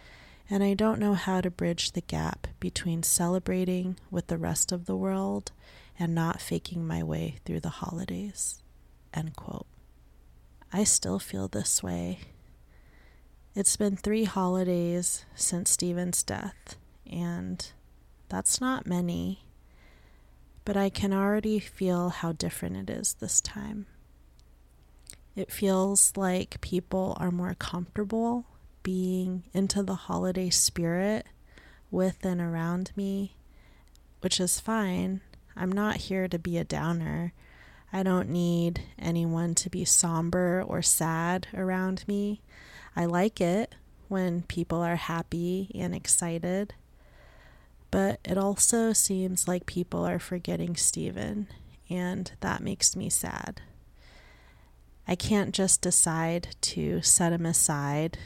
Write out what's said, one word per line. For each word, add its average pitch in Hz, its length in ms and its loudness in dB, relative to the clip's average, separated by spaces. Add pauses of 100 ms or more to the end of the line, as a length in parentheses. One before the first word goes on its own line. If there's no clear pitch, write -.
(500)
And 196 140 4
I 202 100 6
don't 220 260 2
know 208 140 4
how 185 280 2
to 180 80 2
bridge 170 440 -2
the 170 80 -2
gap - 460 -4 (120)
between 170 420 -2
celebrating 180 960 0 (140)
with 175 160 -2
the 170 100 -2
rest 165 340 0
of 175 140 -4
the 190 100 -2
world 190 560 -2 (460)
and 170 160 0
not 165 280 0
faking 170 440 -4
my 165 160 -2
way 160 440 -4
through 165 160 -4
the 170 80 -4
holidays. 180 920 -8 (520)
End 160 220 -6
quote. - 300 -10 (1040)
I 196 120 2
still 190 360 2
feel 190 280 -6
this - 340 0
way. - 380 -4 (1400)
It's 196 220 4
been 202 180 4
three 214 280 2
holidays 180 1000 2 (100)
since - 360 0
Stephen's 175 520 0
death, - 520 -6 (340)
and 175 640 -4 (560)
that's - 320 0
not 254 280 -2
many, 175 580 -2 (1200)
but 208 100 0
I 196 140 4
can 196 240 0
already 208 460 2
feel 180 500 0
how 170 220 -2
different 180 580 -4
it - 20 -4
is - 220 -4
this - 260 0
time. 208 460 -8 (1500)
It 190 160 -6
feels 196 640 4
like 190 460 0
people 185 580 -2
are 180 100 0
more 180 240 -2
comfortable 226 920 -2 (360)
being 185 600 0 (100)
into 196 300 2
the 190 120 -2
holiday 180 540 -2
spirit 180 800 2 (640)
with 185 340 2
and 180 160 0
around 170 540 0
me, 196 400 -2 (840)
which - 180 0
is 180 200 2
fine. 190 640 0 (340)
I'm 185 160 0
not 208 260 2
here 190 300 -2
to 175 120 -2
be 170 180 -2
a 170 60 0
downer. 160 680 -2 (600)
I 190 80 0
don't 185 280 2
need 170 520 2 (160)
anyone 170 580 0
to - 140 -2
be 180 160 -2
somber 175 800 2
or - 160 -2
sad 170 720 2
around 185 540 -2
me. 202 340 -2 (540)
I 170 100 2
like 175 340 2
it 185 340 2 (340)
when 180 360 0
people 170 380 -2
are 170 160 0
happy 170 760 -2
and 185 220 -4
excited, 180 760 0 (1160)
but 190 360 2
it 185 120 0
also 214 560 4
seems 185 540 2
like 180 180 0
people 175 400 -2
are 175 140 0
forgetting 175 560 -4
Stephen, 196 720 -2 (420)
and 180 420 -4 (100)
that - 200 -2
makes - 340 0
me 185 140 -4
sad. - 520 -4 (1500)
I 180 80 0
can't 202 380 2
just 190 280 4
decide 165 800 2
to 165 400 -2
set 170 320 6
him 170 120 0
aside 151 800 0